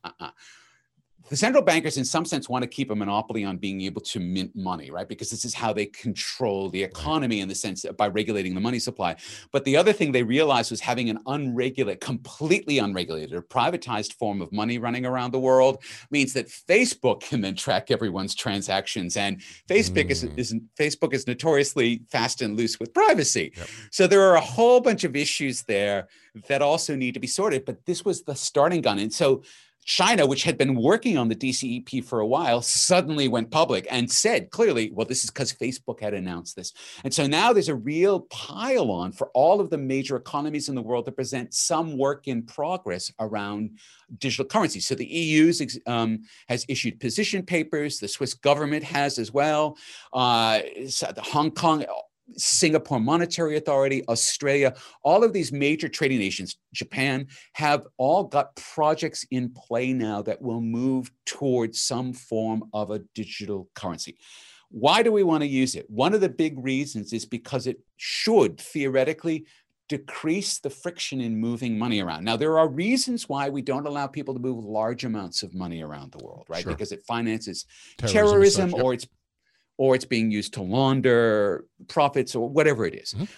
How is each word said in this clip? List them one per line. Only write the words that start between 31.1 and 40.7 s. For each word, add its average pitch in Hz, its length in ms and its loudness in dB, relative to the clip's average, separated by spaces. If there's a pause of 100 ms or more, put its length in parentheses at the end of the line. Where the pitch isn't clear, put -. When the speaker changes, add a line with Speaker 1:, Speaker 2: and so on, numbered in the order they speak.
Speaker 1:
on 120 100 2
the 110 60 0
D 131 180 -2
C 127 240 -4
E 120 40 -8
P 127 200 -6
for 117 200 -4
a 107 60 2
while, 123 360 2
suddenly 151 640 2
went 117 220 -2
public 143 400 2
and 123 200 0
said - 400 2
clearly, 143 440 2
well, 107 120 -2
this - 180 -4
is - 40 -6
'cause - 240 -4
Facebook - 480 -8
had 104 140 -4
announced 90 420 -8
this. 90 160 -12 (320)
And 135 80 -4
so 147 140 0
now 180 260 4
there's 180 160 4
a 151 60 0
real 156 460 2 (100)
pile 220 600 -2
on 90 220 -4
for - 220 -6
all 170 260 6
of 165 80 -2
the 160 80 -2
major 135 400 -2
economies 147 540 -6